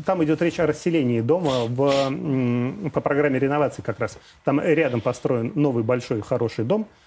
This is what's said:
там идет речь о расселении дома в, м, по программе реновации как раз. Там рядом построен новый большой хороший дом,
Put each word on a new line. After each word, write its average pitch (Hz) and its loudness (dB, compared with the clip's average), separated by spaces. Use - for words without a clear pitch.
там 185 2
идет 151 2
речь 170 0
о 165 2
расселении 147 0
дома 131 0
в, 127 0
м, 131 -2
по - -2
программе 139 2
реновации 139 0
как - -6
раз. - -6
Там 139 2
рядом 147 2
построен 123 -2
новый 135 2
большой 120 -2
хороший 117 -2
дом, 208 0